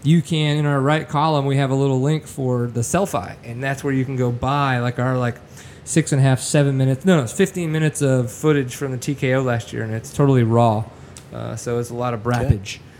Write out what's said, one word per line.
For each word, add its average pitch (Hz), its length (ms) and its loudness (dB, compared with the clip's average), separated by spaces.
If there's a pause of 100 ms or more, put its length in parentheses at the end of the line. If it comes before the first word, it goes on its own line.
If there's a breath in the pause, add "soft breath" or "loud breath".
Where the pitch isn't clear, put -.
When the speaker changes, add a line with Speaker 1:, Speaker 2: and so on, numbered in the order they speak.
Speaker 1:
you 160 180 4
can, 151 380 0
in 147 80 0
our 143 160 0
right 151 260 0
column, 147 380 0
we 139 100 2
have 139 140 2
a 135 40 2
little 135 280 2
link 151 240 0
for 123 400 -2
the 120 160 -4
selfie, 143 520 -2 (120)
and 120 180 -10
that's 135 180 -4
where 139 120 -2
you 131 100 0
can 131 120 -4
go 123 140 0
buy, 131 500 0
like, 120 180 -2
our, 127 180 0
like, 123 200 -2 (480 loud breath)
six - 280 0
and 139 80 2
a - 20 4
half, 135 180 4
seven 139 360 2
minutes, 131 300 0
no, 185 100 6
no, 143 60 2
it's 113 100 -6
fifteen 180 400 -2
minutes 156 300 0
of 127 280 2
footage 143 440 0
from 139 180 -6
the 127 60 -6
T 143 160 -4
K 131 220 0
O 135 40 2
last 120 320 -2
year, 117 120 -6
and 110 100 -6
it's - 180 -8
totally 135 300 4
raw. 113 420 4 (480 loud breath)
Uh, 113 240 -10
so 120 240 -4
it's 117 100 -8
a 120 40 -10
lot 120 200 -4
of 107 100 -10
Speaker 2:
Okay. 120 140 0
Speaker 1:
brappage. 117 400 0 (220 loud breath)